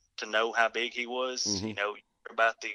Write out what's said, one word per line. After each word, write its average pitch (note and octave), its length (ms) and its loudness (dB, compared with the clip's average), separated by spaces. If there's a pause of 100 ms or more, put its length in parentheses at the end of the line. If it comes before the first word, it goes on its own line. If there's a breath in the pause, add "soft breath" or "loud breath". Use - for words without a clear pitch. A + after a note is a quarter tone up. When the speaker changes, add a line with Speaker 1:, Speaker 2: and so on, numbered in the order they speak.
(160)
Speaker 1:
to A2+ 100 -6
know A2 260 2
how A2+ 160 4
big A#2 240 -2
he A#2+ 140 -6
was. B2+ 400 -4
Speaker 2:
Mm-hmm. G#2 220 0
Speaker 1:
You G#2+ 60 -6
know, G#2 200 -2 (360)
about A2+ 300 2
the A2+ 140 -6